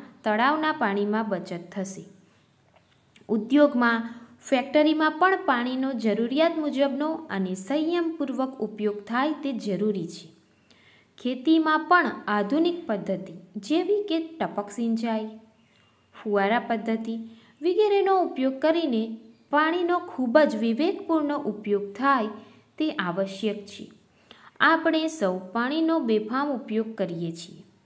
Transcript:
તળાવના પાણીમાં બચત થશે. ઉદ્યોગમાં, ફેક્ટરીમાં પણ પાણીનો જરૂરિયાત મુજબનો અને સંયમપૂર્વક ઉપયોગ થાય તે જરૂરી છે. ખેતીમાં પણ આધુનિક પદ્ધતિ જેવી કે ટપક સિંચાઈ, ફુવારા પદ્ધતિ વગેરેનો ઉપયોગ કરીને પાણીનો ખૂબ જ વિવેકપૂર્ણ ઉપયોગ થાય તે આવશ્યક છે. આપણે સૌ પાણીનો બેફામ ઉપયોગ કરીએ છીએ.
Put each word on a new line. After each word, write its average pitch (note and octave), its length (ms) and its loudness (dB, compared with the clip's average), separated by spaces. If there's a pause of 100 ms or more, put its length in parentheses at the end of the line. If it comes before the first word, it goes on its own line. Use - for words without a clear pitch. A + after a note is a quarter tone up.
(240)
તળાવના C#4 480 2
પાણીમાં G#3 580 0
બચત F3 300 -6 (120)
થશે. F#3+ 340 -8 (1200)
ઉદ્યોગમાં, A#3+ 800 4 (400)
ફેક્ટરીમાં D4+ 640 4
પણ F#4 340 2
પાણીનો C4 480 0
જરૂરિયાત A#3+ 640 2
મુજબનો C#4+ 560 0 (160)
અને F#3+ 240 -2
સંયમપૂર્વક C#4+ 1080 -2
ઉપયોગ G#3 440 -4
થાય C4+ 280 0 (100)
તે C#4 100 -4
જરૂરી G3 540 -2
છે. - 220 -16 (920)
ખેતીમાં D#4 580 4
પણ E4 320 4 (160)
આધુનિક C4+ 600 0
પદ્ધતિ F#3+ 460 -4 (220)
જેવી F4 480 0
કે E4 160 -2
ટપક G3+ 500 -6
સિંચાઈ, A3+ 600 -2 (960)
ફુવારા G3+ 360 2
પદ્ધતિ A3+ 580 -2 (440)
વગેરેનો G4 600 4
ઉપયોગ C4+ 380 -2
કરીને B3+ 580 0 (320)
પાણીનો E4+ 500 2
ખૂબ C4 400 2
જ C#4 160 4
વિવેકપૂર્ણ D4 800 0
ઉપયોગ G3+ 600 -2
થાય B3 340 2 (500)
તે D#4 140 0
આવશ્યક G3 760 -4
છે. - 260 -16 (680)
આપણે D#4+ 480 4
સૌ F#3+ 320 0
પાણીનો D#4 600 0
બેફામ A#3 520 0
ઉપયોગ A3 440 -4
કરીએ E3+ 360 -4
છીએ. - 320 -16 (220)